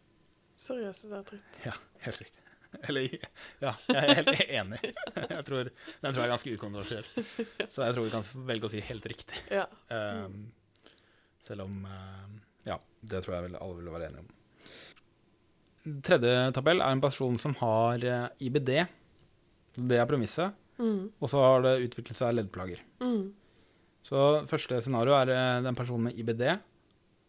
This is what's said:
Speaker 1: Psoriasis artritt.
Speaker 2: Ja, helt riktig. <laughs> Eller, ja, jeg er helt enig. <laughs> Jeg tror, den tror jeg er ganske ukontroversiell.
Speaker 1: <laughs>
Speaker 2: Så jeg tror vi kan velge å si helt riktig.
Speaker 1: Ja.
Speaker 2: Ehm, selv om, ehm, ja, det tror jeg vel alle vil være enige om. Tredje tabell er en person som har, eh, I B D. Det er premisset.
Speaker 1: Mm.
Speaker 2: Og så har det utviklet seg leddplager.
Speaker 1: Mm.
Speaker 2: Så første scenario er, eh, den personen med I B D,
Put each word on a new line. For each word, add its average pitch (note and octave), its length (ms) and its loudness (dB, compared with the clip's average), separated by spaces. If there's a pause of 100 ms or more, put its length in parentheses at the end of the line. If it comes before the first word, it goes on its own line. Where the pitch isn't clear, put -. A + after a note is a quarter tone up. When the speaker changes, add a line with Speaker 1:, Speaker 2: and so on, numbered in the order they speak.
(560)
Speaker 1:
Psoriasis G#3+ 560 -10
artritt. G3+ 520 -14
Speaker 2:
Ja, A#2 100 -8 (260)
helt - 200 -8
riktig. - 180 -20 (340)
<laughs> - 160 -12
Eller, C3+ 140 -2 (560)
ja, B2+ 160 -4 (100)
jeg B3 140 4
er C#3+ 160 6
helt - 240 2
enig. A2+ 400 -2 (280)
<laughs> F3+ 220 -6
Jeg E3 160 -8
tror, B2+ 240 -2 (320)
den C3+ 140 -2
tror B2+ 80 0
jeg - 20 2
er A#2+ 80 0
ganske A#2+ 220 -2
ukontroversiell. G#2 500 -8 (340)
Speaker 1:
<laughs> - 360 -8
Speaker 2:
Så C#3 100 -2
jeg A#2+ 100 2
tror A#2+ 120 -2
vi G#2+ 80 -6
kan A2 100 -4 (220)
velge A#2 180 -2
å G#2+ 80 -4
si G#2+ 80 -6
helt G#2+ 240 -10
riktig. - 460 -12
Speaker 1:
Ja. G3 160 0 (240)
Speaker 2:
Ehm, G2+ 480 -6 (1040)
selv G2+ 240 -10
om, G2+ 160 -8
ehm, F#2+ 560 -16 (240)
ja, F2+ 160 -6 (220)
det F#2+ 220 -6
tror F#2 140 -6
jeg F2 80 -4
vel F2 160 -10
alle F#2 160 -10
vil E2+ 160 -12
være E2 160 -6
enige D2+ 160 -16
om. - 60 -20 (1700)
Tredje B2 320 6 (240)
tabell D#3+ 240 4
er C3+ 140 4
en C3+ 100 2
person C3 340 2
som D3 220 -2
har, A#2 480 4
eh, A#2+ 200 -2 (120)
I C3 80 -4
B C3 100 2
D. C3 200 2 (960)
Det B2 260 4
er A#2 80 4
premisset. D3 480 0 (220)
Speaker 1:
Mm. G#3+ 320 0 (100)
Speaker 2:
Og - 80 0
så C#3 160 6
har C3 180 10
det C3 140 6 (140)
utviklet - 260 -12
seg A#2+ 180 0
leddplager. F#2 460 -4 (200)
Speaker 1:
Mm. G#3 340 -2 (720)
Speaker 2:
Så C#3 200 4 (240)
første B2+ 320 0
scenario A#2+ 320 4
er, C3+ 160 8
eh, B2+ 320 2
den B2+ 160 -2
personen A#2+ 320 0
med B2 100 -8
I A#2 40 -6
B A2+ 100 0
D, B2 240 2 (720)